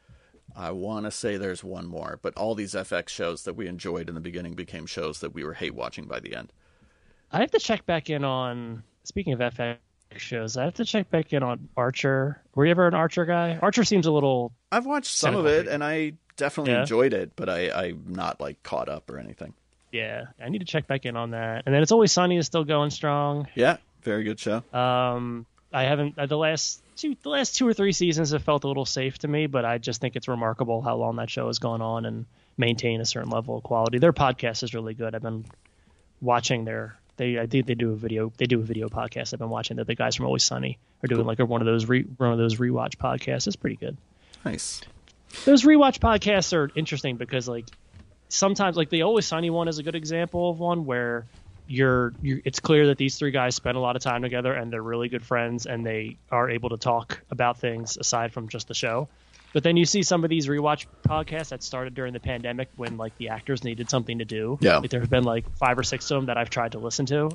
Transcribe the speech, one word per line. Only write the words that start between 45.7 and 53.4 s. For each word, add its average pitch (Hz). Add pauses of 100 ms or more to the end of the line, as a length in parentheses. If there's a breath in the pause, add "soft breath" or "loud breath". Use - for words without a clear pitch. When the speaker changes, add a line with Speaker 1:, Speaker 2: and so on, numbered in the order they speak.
Speaker 2:
podcasts 202
are 147
interesting 147
because, 123
like, 117 (600)
sometimes, 196
like, 160
the 165
Always 208
Sunny 165
one 165
is 151
a 147
good 160
example 170
of 165
one 175
where 120 (420)
you're, 127 (100)
you're, 135
it's 135
clear 147
that 139
these 135
three 143
guys 127